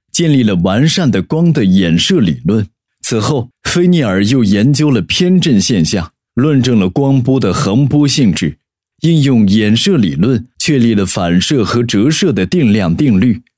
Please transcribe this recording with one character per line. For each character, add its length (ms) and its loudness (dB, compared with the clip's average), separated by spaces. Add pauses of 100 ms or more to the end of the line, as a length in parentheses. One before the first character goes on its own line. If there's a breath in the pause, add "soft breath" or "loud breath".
(100)
建 220 -2
立 100 2
了 120 0
完 340 0
善 220 -2
的 120 0
光 300 0
的 120 -2
衍 340 2
射 200 0
理 280 -2
论。 200 -2 (360)
此 180 -4
后， 300 -4 (140)
菲 240 0
涅 160 2
尔 200 0
又 180 2
研 300 2
究 180 0
了 120 0
偏 360 0
振 220 2
现 240 0
象， 300 -6 (200)
论 280 0
证 160 0
了 100 0
光 340 0
波 160 0
的 140 -2
横 340 0
波 220 0
性 240 0
质， 260 -6 (420)
应 220 2
用 240 2
衍 280 2
射 220 0
理 180 0
论 320 0 (120)
确 200 -2
立 160 2
了 120 0
反 340 -2
射 240 0
和 180 -2
折 280 0
射 220 -2
的 120 -2
定 280 0
量 220 0
定 260 0
律， 220 0 (160)